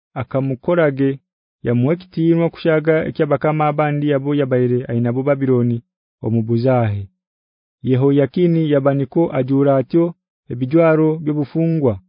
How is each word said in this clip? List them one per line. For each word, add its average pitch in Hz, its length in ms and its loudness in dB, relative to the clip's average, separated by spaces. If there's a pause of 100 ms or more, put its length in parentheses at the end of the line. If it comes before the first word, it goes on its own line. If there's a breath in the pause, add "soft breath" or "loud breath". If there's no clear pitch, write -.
(140)
akamukorage, 139 1040 -2 (440)
yamuha 123 300 0
ekitinwa 165 560 0
kushaga 156 560 0
ekyabakama 151 640 -2
abandi 147 460 -2
abo 139 220 -2
yabaire 127 500 0
ainabo 120 380 -2
Babiloni 127 600 0 (380)
omubuzahe. 117 880 -2 (720)
Yehoyakini 143 880 2
yabaniko 139 640 0
ajura 135 420 2
atyo 170 380 0 (360)
ebijwaro 156 680 2
by'obufungwa, 147 880 -2